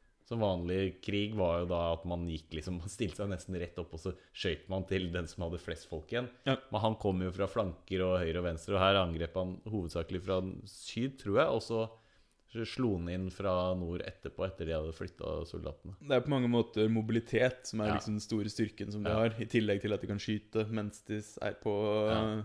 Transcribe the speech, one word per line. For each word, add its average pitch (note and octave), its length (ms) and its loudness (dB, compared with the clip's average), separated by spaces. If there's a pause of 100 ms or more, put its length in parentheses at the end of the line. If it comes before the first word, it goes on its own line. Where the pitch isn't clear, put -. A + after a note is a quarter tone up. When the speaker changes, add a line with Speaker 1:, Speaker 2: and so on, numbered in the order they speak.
(240)
Speaker 1:
Så A#2 160 -6
vanlig F#2 640 2
krig G#2 320 0
var F2 240 4
jo F2 80 0
da F2 120 2 (120)
at E2 140 -2
man F2 240 -2
gikk D#2+ 260 -6
liksom, F2+ 240 -4
man F2 80 -8
stilte F#2+ 300 -4
seg G2+ 100 -2
nesten F#2 320 -4
rett F2 180 -6
opp, E2+ 160 -8
og D#2+ 60 -10
så F2+ 140 -4 (200)
skjøt - 360 -4
man F#2+ 180 -2
til F#2 240 0
den F2 160 -4
som - 160 -8
hadde E2+ 160 -4
flest - 300 -8
folk D#2 180 -8
igjen. B2 220 -4 (160)
Speaker 2:
Ja. C3+ 100 2 (160)
Speaker 1:
Men G#2+ 80 0
han A2 160 2
kom F#2 260 2
jo F#2 140 0
fra G2 100 2
flanker F#2+ 600 -2
og F#2 160 4
høyre E2 180 0
og F2+ 80 -2
venstre, E2 260 -4
og F#2+ 60 4
her F#2+ 220 6
angrep E2 340 -2
han F#2 220 -2 (100)
hovedsakelig F2+ 560 -2
fra F#2 160 2 (240)
syd, - 560 -6
tror G#2 220 4
jeg, E3 100 4
og A#2 100 2
så A2+ 220 0 (840)
slo A#2+ 300 0
han F2 160 -2
inn F#2 240 -2
fra F#2 400 2
nord F2 320 -2
etterpå, - 400 -6
etter F#2 180 -6
de D#2+ 140 0
hadde D#2+ 160 -4
flyttet D#2 560 -6
soldatene. E2 480 -10
Speaker 2:
Det D3+ 160 0
er D#3 80 4
på D3 80 0
mange B2+ 160 4
måter A2 400 4
mobilitet A2+ 800 2
som A2 140 -4
er G#2+ 100 2
Speaker 1:
Ja. - 80 2
Speaker 2:
liksom G#2+ 160 -4
den G#2 80 -4
store G#2+ 240 -2
styrken G#2 480 -2
som G#2 80 -4
de G#2 80 0
Speaker 1:
Ja. A2 60 4 (100)
Speaker 2:
har, A2 100 0
i A2+ 80 -4
tillegg G#2 360 4
til G#2+ 100 0
at G2+ 80 0
de - 80 -6
kan G2+ 160 -2
skyte G#2+ 480 -2
mens G#2 300 -4
de G#2+ 180 -6
s-, - 220 -14
er G2+ 180 -2
på, G#2 160 0 (320)
Speaker 1:
Ja. A2 320 2
Speaker 2:
eh, G#2+ 60 -6